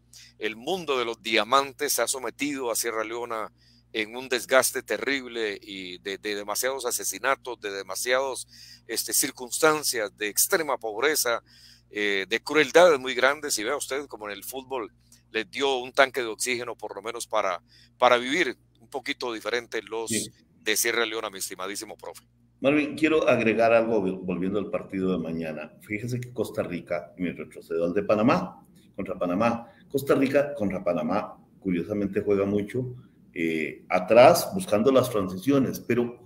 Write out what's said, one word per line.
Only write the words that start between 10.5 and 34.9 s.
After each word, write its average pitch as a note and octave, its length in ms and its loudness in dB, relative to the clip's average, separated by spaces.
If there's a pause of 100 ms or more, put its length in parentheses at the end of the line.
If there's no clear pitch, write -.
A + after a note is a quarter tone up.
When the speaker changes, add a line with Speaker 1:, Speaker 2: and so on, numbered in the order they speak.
Speaker 1:
pobreza, A#2 640 -2 (480)
eh, G2+ 380 0
de A2+ 120 0
crueldades D3+ 600 6
muy C3 140 -6
grandes. C#3+ 440 0
Y G#2 60 -6
vea C#3 120 -2
usted C#3 300 -6
como G#2+ 220 -12
en G2+ 80 -8
el G2 80 -14
fútbol C3 480 -8 (400)
les A2 180 -4
dio C3+ 280 0
un C3 140 -8
tanque C3+ 280 2
de A#2+ 60 -2
oxígeno, A#2 500 -4
por G2+ 180 -12
lo G2 80 -12
menos A#2 240 -8
para, F#2+ 360 0 (360)
para B2 180 8
vivir C3 400 0 (240)
un A2+ 80 -20
poquito C3 440 -6
diferente A2 500 -4
los A2 280 -8
Speaker 2:
Sí. G#2+ 200 -2 (320)
Speaker 1:
de G#2+ 140 0
Sierra A#2 300 2
Leona, A2 240 -6
mi F#2+ 80 -14
estimadísimo G2 580 -8
profe. - 280 -16 (360)
Speaker 2:
Marvin, C#3+ 340 2
quiero D#3 320 2
agregar A2+ 460 4
algo A2+ 300 4
vol-, F#2 200 -2
volviendo F#2 360 -2
al F#2+ 120 -4
partido F#2 420 -2
de F2 60 0
mañana. D#2+ 600 -6
Fíjese A#2+ 400 -6
que - 120 -12
Costa G#2 300 -4
Rica, E2+ 540 -6
y F2+ 60 -10
me E2+ 100 -2
retrocedo E2 540 -4
al F2 80 -2
de G2+ 80 2
Panamá, C3 640 2 (280)
contra F#2 240 -6
Panamá. G#2 480 0 (220)
Costa C#3 260 0
Rica C#3 400 2
contra F#2 300 -2
Panamá, F2 520 -2 (220)
curiosamente, G2 600 -2
juega G2 240 2
mucho, G#2 500 -2 (380)
eh, D#2+ 560 -4
atrás, A2+ 640 8
buscando G#2+ 400 2